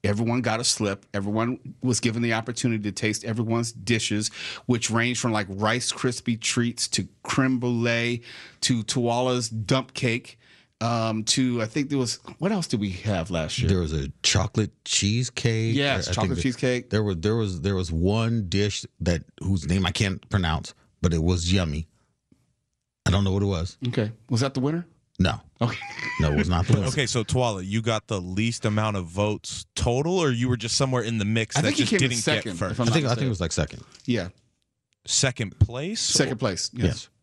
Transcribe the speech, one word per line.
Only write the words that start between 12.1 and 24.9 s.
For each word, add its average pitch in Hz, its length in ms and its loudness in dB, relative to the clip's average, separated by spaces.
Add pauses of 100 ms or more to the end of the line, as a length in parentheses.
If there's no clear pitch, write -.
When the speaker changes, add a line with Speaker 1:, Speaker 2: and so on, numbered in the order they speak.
Speaker 1:
what 185 120 0
else 190 140 0
did 117 140 -2
we 101 120 0
have 92 380 -2
last 80 300 -2
year? 82 100 2
Speaker 2:
There 92 120 4
was 78 120 -2
a 69 180 -2 (120)
chocolate - 480 2 (140)
cheesecake. 113 920 0
Speaker 1:
Yes, 139 320 0
Speaker 2:
I, - 40 -2
I - 40 0
Speaker 1:
chocolate 104 140 2
Speaker 2:
think 127 80 0
that - 60 -2
Speaker 1:
cheesecake. 127 460 0
Speaker 2:
there 107 140 2
was, 98 140 0
there 104 180 2
was, 95 260 -2
there 98 140 2
was 87 160 -2
one 104 580 2
dish 98 340 0 (180)
that, 85 220 2 (200)
whose 87 240 0
name 92 180 2
I 80 60 2
can't 95 400 -2
pronounce, 80 420 0 (300)
but 85 100 4
it 80 80 2
was 87 320 2
yummy. 82 340 0 (1160)
I - 60 4
don't 98 120 4
know 95 100 2
what 98 100 2
it 101 40 2
was. 92 300 -2 (120)
Speaker 1:
Okay. 113 220 0 (200)
Was 117 100 2
that 135 140 0
the 135 60 0
winner? 160 260 -2 (320)